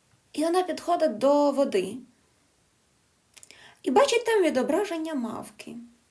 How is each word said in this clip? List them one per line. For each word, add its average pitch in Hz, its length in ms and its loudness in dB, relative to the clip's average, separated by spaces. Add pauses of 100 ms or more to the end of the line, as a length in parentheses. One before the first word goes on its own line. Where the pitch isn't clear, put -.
(320)
І 294 120 -2
вона 349 180 2
підходить 320 560 -2
до 285 340 4
води 214 440 -2 (1900)
і - 80 -4
бачить 480 340 4
там 440 180 2
відображення 320 720 -2
мавки, - 640 -10 (340)